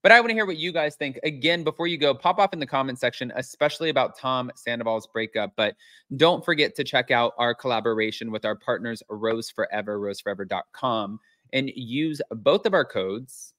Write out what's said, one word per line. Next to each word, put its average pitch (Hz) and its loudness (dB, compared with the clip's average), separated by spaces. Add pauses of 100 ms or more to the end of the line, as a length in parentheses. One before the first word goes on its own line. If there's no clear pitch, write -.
But 202 10
I 240 12
wanna 233 0
hear 220 0
what 180 -4
you 170 -4
guys 151 -2
think. 139 -6
Again, 156 0
before 156 -2
you 165 -2
go, 143 4
pop 180 2
off 196 4
in 170 -8
the 143 -4
comment 135 -2
section, 123 -4
especially 147 -2
about 131 0
Tom 127 -2
Sandoval's 113 -2
breakup. 110 -4
But 104 0 (400)
don't 160 4
forget 151 2
to 143 -4
check 127 0
out 120 4
our 120 2
collaboration 110 -2
with 107 -6
our 107 0
partners, 113 -4
Rose 113 -2
Forever, 104 -4
rose 101 -6
forever 98 -6
dot 92 -4
com, 110 -4 (320)
and 135 -2
use 143 -4 (100)
both 139 2
of 196 2
our 160 4
codes 101 -6